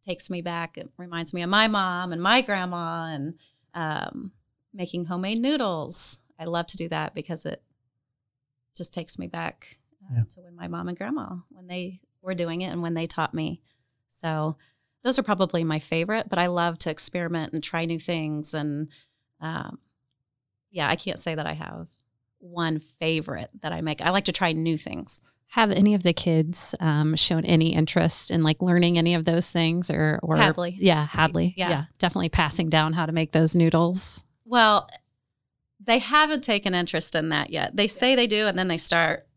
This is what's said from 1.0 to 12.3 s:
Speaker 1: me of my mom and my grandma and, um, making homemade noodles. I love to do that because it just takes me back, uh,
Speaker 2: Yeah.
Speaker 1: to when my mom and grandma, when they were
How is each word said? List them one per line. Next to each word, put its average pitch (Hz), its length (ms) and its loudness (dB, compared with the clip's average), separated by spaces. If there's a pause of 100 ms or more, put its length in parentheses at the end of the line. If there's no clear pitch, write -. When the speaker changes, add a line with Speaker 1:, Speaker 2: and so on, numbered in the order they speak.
Speaker 1:
me 175 80 -4
of 175 80 -2
my 214 180 4
mom 185 440 -2
and 165 100 -6
my 220 200 4
grandma 175 680 -4
and, 156 300 -6 (360)
um, 160 580 -6 (420)
making 180 320 -6
homemade 190 340 -4
noodles. 233 800 -2 (200)
I 165 60 -12
love 170 220 -4
to - 100 -6
do 165 120 -6
that 156 260 -4
because 160 300 -8
it - 180 -8 (1120)
just - 180 -10
takes - 240 -8
me 175 100 -10
back, - 520 -10 (240)
uh, 127 140 -6
Speaker 2:
Yeah. 117 60 4 (120)
Speaker 1:
to - 60 -20
when 175 140 -20
my 175 120 -12
mom 170 200 -6
and 180 100 -6
grandma, 220 400 -8 (120)
when 185 180 -20
they 180 320 -8 (220)
were 185 140 -6